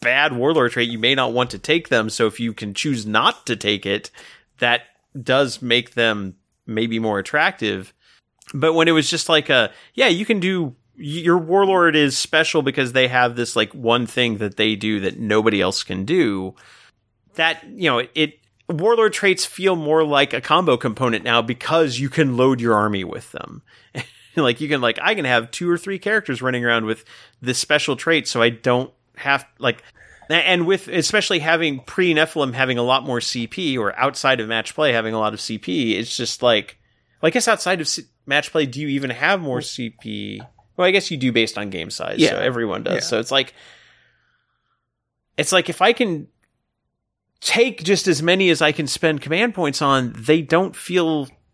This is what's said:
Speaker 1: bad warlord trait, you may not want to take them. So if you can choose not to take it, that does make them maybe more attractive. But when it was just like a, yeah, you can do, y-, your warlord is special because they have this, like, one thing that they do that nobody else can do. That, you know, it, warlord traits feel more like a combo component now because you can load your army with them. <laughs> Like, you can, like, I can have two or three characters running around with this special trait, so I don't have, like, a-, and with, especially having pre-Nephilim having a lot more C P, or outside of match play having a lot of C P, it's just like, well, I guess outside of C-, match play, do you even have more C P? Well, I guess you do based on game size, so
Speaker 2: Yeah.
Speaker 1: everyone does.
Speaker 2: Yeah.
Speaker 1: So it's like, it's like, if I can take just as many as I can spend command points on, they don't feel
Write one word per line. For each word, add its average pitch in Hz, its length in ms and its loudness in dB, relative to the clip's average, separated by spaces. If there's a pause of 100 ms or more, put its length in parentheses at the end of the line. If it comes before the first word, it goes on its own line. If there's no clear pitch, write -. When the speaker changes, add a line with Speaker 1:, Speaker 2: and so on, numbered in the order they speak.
Speaker 1:
bad 131 340 2
warlord 127 380 2
trait, 120 160 0
you 117 100 -6
may 127 160 4
not 127 160 0
want 123 200 0
to 104 60 -10
take 165 300 -2
them. 110 220 2
So 113 180 0
if 104 100 -4
you 117 140 -4
can 104 220 -10
choose 123 320 -4
not 113 400 0
to 123 100 -2
take 101 300 -2
it, 101 260 -4 (480)
that 120 220 0 (360)
does 131 440 0
make 120 320 0
them 104 420 -2 (300)
maybe 113 340 -2
more 110 180 -2
attractive. 107 760 -2 (600)
But 156 200 2
when 165 160 4
it - 20 4
was 156 180 2
just 165 200 -4
like 156 200 2
a, 123 220 4 (220)
yeah, 254 160 2
you 185 160 0
can 208 160 0
do, 170 340 -2 (220)
y-, 160 80 -18
your 165 320 2
warlord 180 580 4
is 143 220 4
special 160 440 0
because 135 300 -2
they 127 160 4
have 123 300 2
this, 120 180 -4
like, 110 160 0
one 120 340 0
thing 117 340 -2
that 104 180 -4
they 110 180 2
do 104 240 -2
that 92 180 -4
nobody 107 440 2
else 92 200 -2
can 95 220 -6
do. 101 520 -2 (800)
That, 160 280 -2
you 175 260 -4
know, 123 240 0
it, 151 240 -2 (300)
warlord 214 460 2
traits 190 320 0
feel 185 320 0
more 156 260 2
like 143 300 2
a 123 80 -4
combo 160 340 4
component 117 480 -2
now 117 180 2
because 127 580 0
you 135 100 -4
can 135 260 0
load 127 240 4
your 117 140 2
army 104 320 2
with - 260 -12
them. - 300 -14 (340)
<laughs> 131 60 -8 (320)
Like, 127 280 2
you 147 80 -6
can, 147 100 0
like, 117 220 0
I 214 120 0
can 185 120 -4
have 120 260 2
two 175 180 -4
or 170 80 2
three 190 220 -8
characters 202 420 -4
running 127 220 -2
around 117 220 2
with 110 180 -4 (380)
this 123 180 -4
special 147 380 -2
trait, 160 320 -2
so 120 120 -2
I 117 80 4
don't 123 400 0 (280)
have, 139 280 -2 (140)
like, 120 240 -2 (460)
a-, 156 40 0
and 170 320 2
with, 180 220 0
especially 185 520 0
having 156 420 0
pre-Nephilim 156 720 0
having 127 240 0
a 120 40 0
lot 127 220 2
more 123 160 -2
C 117 260 -4
P, 143 320 -4
or 104 220 -2
outside 131 400 0
of 110 80 -4
match 113 260 -4
play 147 200 2
having 113 200 0
a 110 60 -2
lot 107 140 -2
of 107 80 -12
C 110 160 -8
P, 120 400 -2
it's 117 180 -6
just - 260 -6
like, 113 380 2 (400)
well, 156 80 2
I 165 40 4
guess 233 180 0
outside 190 320 0
of 147 80 -6
C-, - 160 -6 (200)
match 143 280 -2
play, 156 120 2
do 131 140 -8
you 151 80 -6
even 139 220 -4
have 170 320 -2
more 127 200 -4
C - 280 -10
P? 104 520 -12 (360)
Well, 180 100 4
I 185 40 4
guess 190 200 2
you 156 60 -6
do 127 160 0
based 110 240 2
on 104 120 -8
game 82 200 -8
size, - 300 -6
so - 40 6
Speaker 2:
Yeah. - 160 2
Speaker 1:
everyone 117 440 -4
does. 95 100 -2
Speaker 2:
Yeah. 98 80 -2
Speaker 1:
So 110 180 -2
it's 117 120 -6
like, 135 220 0 (1800)
it's 151 140 -2
like, 180 160 2
if 175 140 -4
I 208 100 6
can 180 380 -2 (1120)
take 233 420 0
just 190 240 2
as 151 160 2
many 185 260 4
as 160 120 4
I 151 100 4
can 147 160 -4
spend 156 320 -2
command 196 360 -2
points 151 260 -2
on, 135 340 2
they 147 260 2
don't 165 320 0
feel 160 540 0 (260)